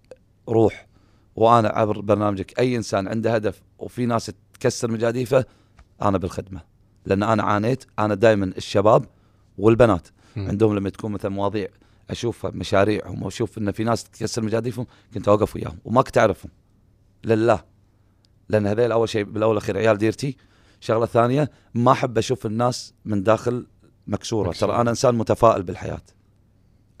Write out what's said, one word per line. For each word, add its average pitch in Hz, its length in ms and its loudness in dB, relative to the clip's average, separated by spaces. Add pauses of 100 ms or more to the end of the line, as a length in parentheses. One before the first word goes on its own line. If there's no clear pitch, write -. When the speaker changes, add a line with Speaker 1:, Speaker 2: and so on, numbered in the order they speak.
(480)
Speaker 1:
روح. 113 380 2 (500)
وأنا 113 320 4
عبر 104 320 -2
برنامجك، 101 580 -2
أي 123 180 0
إنسان 98 320 -4
عنده 113 260 -2
هدف 104 280 -2 (160)
وفي 104 280 -6
ناس 113 260 -2 (220)
تكسر 123 360 -2
مجاديفه، 117 540 0 (580)
أنا 98 160 2
بالخدمة. 92 420 -8 (460)
لأن 98 160 2
أنا 110 200 2
عانيت، 104 420 0 (140)
أنا 104 160 0
دايمًا 104 300 4
الشباب 104 600 2 (540)
والبنات 110 500 4 (280)
Speaker 2:
مم. 98 120 -8
Speaker 1:
عندهم 104 280 2
لما 98 140 -2
تكون 107 220 -10
مثلًا 98 180 -6
مواضيع 98 380 -4 (420)
أشوفها، 104 400 -6
مشاريعهم، 101 720 -2
وأشوف 101 360 -6
إن 101 140 -4
في 110 120 -4
ناس 113 200 -2
تكسر - 380 -8
مجاديفهم، 113 440 -4 (280)
كنت 101 140 -6
أوقف 104 280 2
وياهم 78 280 -10
وما 120 180 0
كنت - 160 -2
أعرفهم. 104 320 0 (760)
لله. 110 380 2 (880)
لأن 104 180 2
هذيل 110 260 0
أول 113 160 2
شيء، 104 160 -2
بالأول 107 260 0
والأخير، 104 280 -2
عيال 107 200 2
ديرتي. 110 380 -2 (440)
شغلة 113 260 0
ثانية، 123 440 2 (240)
ما 120 180 4
أحب 127 260 -2
أشوف 120 280 -2
الناس 117 480 -4 (100)
من 104 180 -2
داخل 113 440 0 (400)
مكسورة. 104 420 -2
Speaker 2:
مكسورة. 98 240 -2
Speaker 1:
ترى 117 80 0
أنا 120 100 2
إنسان 120 240 2
متفائل 113 480 2
بالحياة. 82 400 -10 (1000)